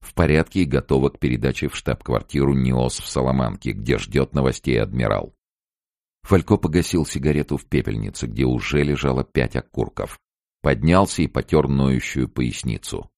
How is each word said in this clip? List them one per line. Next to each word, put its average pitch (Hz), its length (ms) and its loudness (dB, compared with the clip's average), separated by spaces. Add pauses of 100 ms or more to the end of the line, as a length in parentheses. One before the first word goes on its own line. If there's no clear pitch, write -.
В - 120 -20
порядке 78 480 2
и 87 40 4
готово 67 440 0
к - 100 -12
передаче 65 480 -2
в - 80 -8
штаб-квартиру 67 760 -2
ниос 64 460 0
в - 80 -12
Саламанке, 64 680 -2
где 57 240 -2
ждёт 65 360 -2
новостей 65 480 0
адмирал. 50 540 -2 (880)
Фалько 98 320 4
погасил 82 500 0
сигарету 71 520 -2
в - 80 -10
пепельнице, 53 640 -4
где 58 180 0
уже 64 360 0
лежало 67 440 0
пять 64 320 -2
окурков. - 600 -6 (440)
Поднялся 80 600 2
и 73 60 2
потёр 71 400 0
ноющую 65 600 0
поясницу. 55 880 -6